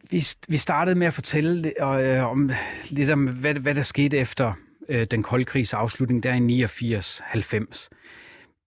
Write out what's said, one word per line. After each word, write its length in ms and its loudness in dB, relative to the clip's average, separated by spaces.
vi 80 2
st-, 280 -4
vi 100 0
startede 380 2
med 120 4
at 60 0
fortælle, 600 0
øh, 340 2
om, 200 2
lidt 220 2
om, 160 4
hvad, 260 0
hvad 220 0
der 60 2
skete 360 2
efter, 360 0
øh, 220 0
den 120 0
kolde 220 0
krigs 280 -2
afslutning, 500 0
der 100 0
i 60 2
niogfirs, 840 0
halvfems. 640 -4